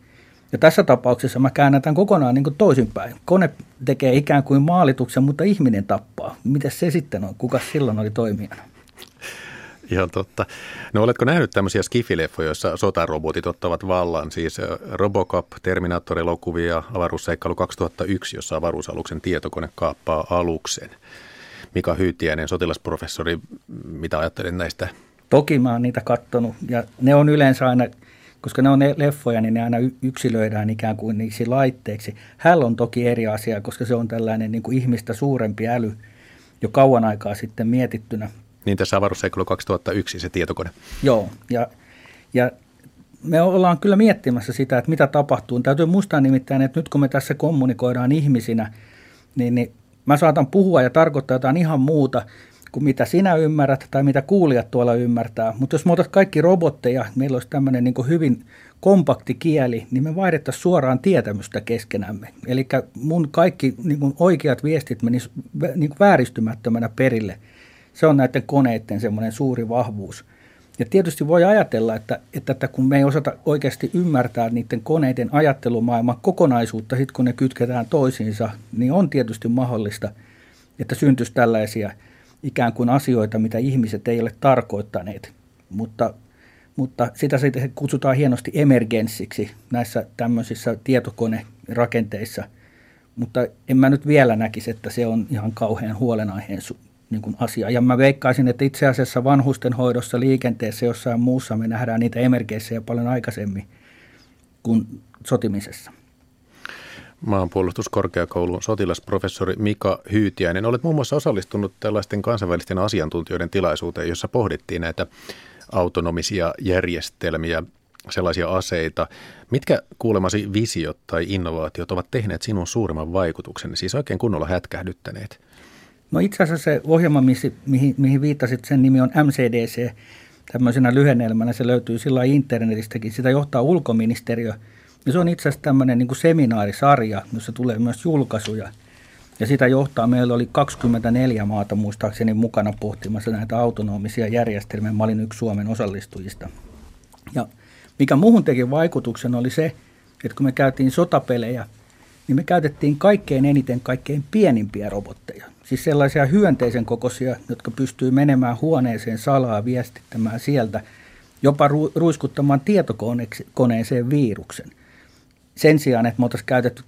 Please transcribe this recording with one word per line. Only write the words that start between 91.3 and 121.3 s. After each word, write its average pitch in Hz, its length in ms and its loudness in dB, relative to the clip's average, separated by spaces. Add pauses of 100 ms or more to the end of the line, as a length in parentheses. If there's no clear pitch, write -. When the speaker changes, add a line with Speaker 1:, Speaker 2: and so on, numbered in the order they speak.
Speaker 1:
Mutta 120 300 -4 (220)
en 131 80 2
mä 135 140 8
nyt 143 160 2
vielä 135 300 4
näkisi, 110 340 -4
että 110 200 -10
se 120 160 -2
on 113 240 0
ihan 110 220 -4
kauhean 110 460 -4
huolenaiheen 104 640 -4
su-, - 140 -14 (340)
niin 110 120 -6
kuin 107 160 -8
asia. 113 320 -4
Ja 120 100 2
mä 123 180 4
veikkaisin, 135 500 4
että 123 160 0
itse 139 220 0
asiassa 127 380 0
vanhustenhoidossa, 123 960 0
liikenteessä, 123 680 0
jossain 117 340 -2
muussa 127 360 -2
me 113 120 -4
nähdään 113 320 -2
niitä 117 200 -2
emergenssejä 113 600 -2
paljon 120 280 -4
aikaisemmin 104 580 -6 (960)
kuin 110 380 -2 (260)
sotimisessa. - 680 -4 (1300)
Speaker 2:
Maanpuolustuskorkeakoulun 90 1400 -2
sotilasprofessori 95 960 -4
Mika 104 420 -2 (120)
Hyytiäinen, 95 540 0
olet 123 160 -2
muun 165 120 -2
muassa 143 220 -2
osallistunut 104 640 -4
tällaisten 104 420 -4
kansainvälisten 95 560 -2
asiantuntijoiden 85 720 -4
tilaisuuteen, 85 580 -4
jossa 87 200 -6
pohdittiin 98 520 -4
näitä 82 260 -6 (640)
autonomisia 85 880 -2
järjestelmiä, 82 1040 -2 (480)
sellaisia 90 380 -2
aseita. 85 580 -4 (440)
Mitkä 131 320 0 (160)
kuulemasi 101 540 0
visiot 87 540 -2
tai 85 220 -4
innovaatiot 85 640 -6